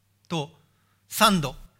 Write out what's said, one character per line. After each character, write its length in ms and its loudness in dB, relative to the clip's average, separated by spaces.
と 220 -4
三 320 4
度 140 -4